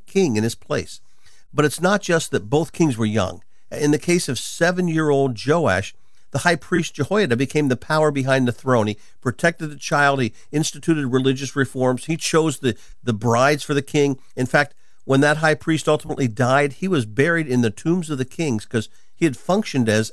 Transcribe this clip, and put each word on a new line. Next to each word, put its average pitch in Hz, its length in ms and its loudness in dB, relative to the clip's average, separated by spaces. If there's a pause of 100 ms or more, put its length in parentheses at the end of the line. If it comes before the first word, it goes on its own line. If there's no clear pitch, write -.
king 170 300 2
in 107 60 2
his 113 140 -2
place. - 440 -6 (520)
But 147 120 2
it's 147 160 -2
not 196 220 2
just 165 300 0
that 104 180 -2
both 156 220 0
kings 147 240 2
were 113 80 0
young. 104 400 -2 (260)
In 147 220 0
the 147 60 4
case 175 300 0
of 123 100 -4
seven-year-old 156 1080 0
Joash, 131 480 2 (380)
the 135 80 -4
high 170 160 2
priest - 380 -4
Jehoiada 151 420 0
became 139 320 0
the 127 80 2
power 156 340 0
behind 131 380 2
the 117 40 2
throne. 117 360 2
He 104 80 -2 (240)
protected 156 500 -2
the 143 60 -14
child. 143 440 2
He 110 120 0 (180)
instituted 151 560 0
religious 131 480 0
reforms. 127 520 0
He 160 100 -2
chose 160 420 0
the, 120 180 0 (280)
the 120 80 0
brides 120 500 4
for 151 100 -4
the 139 100 0
king. 143 360 2 (160)
In 127 120 -2
fact, 147 280 2 (300)
when 135 160 4
that 147 160 4
high 156 180 2
priest 160 340 -2
ultimately 147 380 0
died, 131 460 2
he 185 160 -6
was 139 180 2
buried 156 400 0
in 123 140 2
the 113 100 4
tombs 165 400 -2
of 143 80 -2
the 127 60 -4
kings 131 420 -2
'cause 113 220 -2 (260)
he 165 120 2
had 131 100 0
functioned 160 520 0
as 110 240 2